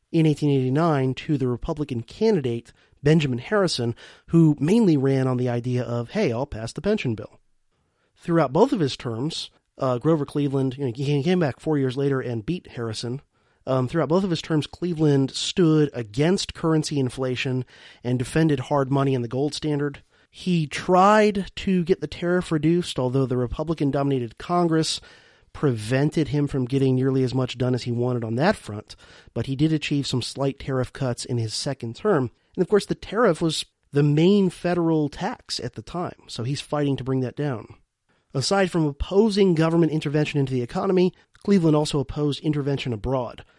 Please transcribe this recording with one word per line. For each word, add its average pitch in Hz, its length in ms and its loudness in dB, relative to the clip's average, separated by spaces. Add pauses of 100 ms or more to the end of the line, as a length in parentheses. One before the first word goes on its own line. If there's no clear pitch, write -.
(120)
in 160 140 4
eighteen 147 240 2
eighty-nine 135 640 2
to 147 240 -2
the 127 100 0
Republican 123 540 -4
candidate, 131 720 -2 (300)
Benjamin 147 340 4
Harrison, 127 560 0 (340)
who 160 320 6
mainly 175 380 4
ran 135 300 2
on 127 100 0
the 123 120 -2
idea 123 340 -2
of, 120 280 -4
"Hey, 180 200 0
I'll 120 160 -4
pass 113 260 -10
the 156 80 -8
pension 196 320 -2
bill." - 260 -12 (760)
Throughout 160 360 0
both 220 220 4
of 220 60 -2
his 139 180 -2
terms, 123 540 -6 (260)
uh, 127 220 -2
Grover 151 260 2
Cleveland, 135 540 -2
you 139 60 -4
know, 123 100 -2
he 143 260 0
came 180 180 2
back 143 200 -2
four 156 180 0
years 131 180 0
later 139 240 0
and 117 240 -6
beat 170 260 -6
Harrison. 120 520 -8 (460)
Um, 131 200 0
throughout 151 220 -2
both 185 140 2
of 190 80 -2
his 160 100 -4
terms, 151 240 0
Cleveland 151 640 0
stood 156 640 2
against 127 640 -2
currency 156 440 0
inflation 127 640 -2 (380)
and 123 140 -2
defended 147 440 0
hard 139 280 0
money 139 240 2
and 123 100 -2
the 120 40 -6
gold 135 260 -2
standard. 147 480 -4 (300)
He 170 340 -2
tried 202 920 4
to 185 260 0
get 165 180 0
the 151 60 -8
tariff 180 440 -2
reduced, 165 460 0
although 127 300 0
the 123 100 -2
Republican-dominated 135 1040 -2
Congress 170 600 0 (520)
prevented 131 720 0
him 143 200 0
from 135 180 -2
getting 135 300 2
nearly 131 280 2
as 120 100 -2
much 127 240 -2
done 127 160 0
as 120 100 -4
he 123 80 -6
wanted 120 320 -2
on 113 120 -4
that 180 200 2
front, - 400 -12 (380)
but 117 140 -4
he 135 80 -4
did 156 180 2
achieve 147 320 -2
some 123 160 -2
slight 135 380 -6
tariff 131 340 -4
cuts 123 320 -4
in 123 140 -4
his 110 140 -4
second 120 420 -8
term. 151 340 0 (260)
And 180 60 -2
of 170 80 0
course, 196 160 2
the 170 100 -4
tariff 202 460 0
was 165 240 -2 (260)
the 147 120 2
main 170 480 4
federal 165 580 0
tax - 500 -8
at - 140 -8
the 113 80 -14
time, 170 460 -8
so - 160 -10
he's 135 180 -4
fighting 143 360 -2
to 120 60 -8
bring 131 180 -2
that 123 140 -6
down. 139 320 -6 (640)
Aside 190 380 0
from 160 160 2
opposing 196 680 2
government 160 360 4
intervention 151 480 0
into 131 140 0
the 127 80 -2
economy, 185 520 0 (300)
Cleveland 165 320 4
also 151 240 0
opposed 147 420 -2
intervention 139 520 -2
abroad. 120 500 -6 (160)